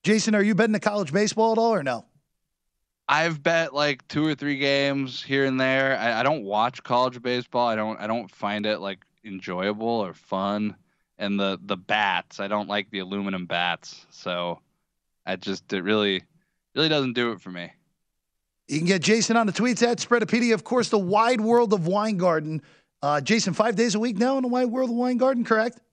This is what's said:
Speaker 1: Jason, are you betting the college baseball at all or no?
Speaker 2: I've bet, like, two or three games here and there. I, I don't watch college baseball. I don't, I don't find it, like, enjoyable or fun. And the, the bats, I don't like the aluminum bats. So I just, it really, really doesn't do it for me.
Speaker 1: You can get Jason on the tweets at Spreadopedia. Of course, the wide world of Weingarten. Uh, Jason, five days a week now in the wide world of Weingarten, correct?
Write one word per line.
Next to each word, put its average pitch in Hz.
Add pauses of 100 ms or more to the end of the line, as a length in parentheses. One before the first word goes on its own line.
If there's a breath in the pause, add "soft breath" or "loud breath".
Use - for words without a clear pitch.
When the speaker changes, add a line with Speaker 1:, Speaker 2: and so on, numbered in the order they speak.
Speaker 1:
Jason, 214
are 202
you 214
betting 214
the 214
college 202
baseball 214
at 220
all 226
or 175
no? 123 (1000)
Speaker 2:
I've 156
bet, 165
like, 143
two 151
or 156
three 143
games 139
here 139
and 131
there. 131
I, 113
I -
don't 135
watch 107
college 123
baseball. 123
I 117
don't, 110
I 104
don't 110
find 104
it, 107
like, 95 (200)
enjoyable 98
or 104
fun. 101 (420)
And 101
the, 98
the 101
bats, 95
I 98
don't 104
like 101
the 101
aluminum 95
bats. 85
So 87 (680)
I 92
just, 95
it 95
really, 101 (540)
really 156
doesn't 139
do 120
it 95
for 92
me. 87 (960)
Speaker 1:
You 147
can 165
get 185
Jason 220
on 226
the 185
tweets 233
at 240
Spreadopedia. 233
Of 208
course, 240
the 220
wide 214
world 233
of 175
Weingarten. 175 (400 soft breath)
Uh, 147
Jason, 180
five 220
days 214
a -
week 220
now 254
in 262
the 254
wide 247
world 247
of 233
Weingarten, 247
correct? 226 (120)